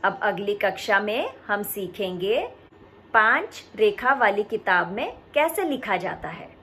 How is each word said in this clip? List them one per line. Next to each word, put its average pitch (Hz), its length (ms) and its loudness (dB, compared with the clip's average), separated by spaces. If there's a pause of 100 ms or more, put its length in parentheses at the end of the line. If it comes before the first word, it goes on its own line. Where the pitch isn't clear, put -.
अब 196 180 0
अगली 202 320 0
कक्षा 202 460 2
में 240 320 -2 (140)
हम 208 160 -2
सीखेंगे 190 760 -2 (760)
पांच 240 480 4 (140)
रेखा 214 380 4
वाली 214 280 2
किताब 180 500 0
में 294 240 -6 (180)
कैसे 330 300 2
लिखा 254 320 -2
जाता 165 320 -6
है। - 200 -14 (140)